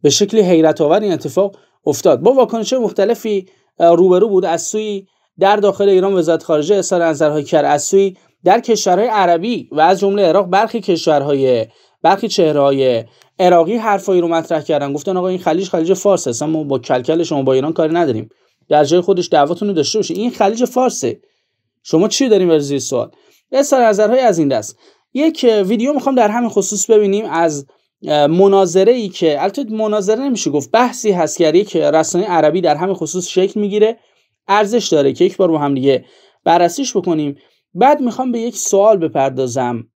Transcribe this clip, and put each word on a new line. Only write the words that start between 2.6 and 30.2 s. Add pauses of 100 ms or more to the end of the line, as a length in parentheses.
مختلفی، (300)
اه،
روبرو
بود.
از
سوی (320)
در
داخل
ایران
وزارت
خارجه
اظهار
نظرهایی
کرد،
از
سوی (280)
در
کشورهای
عربی
و
از
جملهٔ
عراق
برخی
کشورهای، (360)
برخی
چهره‌های (340)
عراقی
حرفایی
رو
مطرح
کردن،
گفتن
آقا
این
خلیج
خلیج
فارسه،
اصلاً
ما
با
کلکل
شما
با
ایران
کاری
نداریم، (400)
در
جای
خودش
دعواتون
رو
داشته
باشید،
این
خلیج
فارسه، (640)
شما
چی
دارین
برای
زیر
سوال؟ (420)
اظهار
نظرهای
از
این
دست. (360)
یک،
اه،
ویدیو
می‌خوام
در
همین
خصوص
ببینیم
از، (400)
اه،
مناظره‌ای
که،
البته
مناظره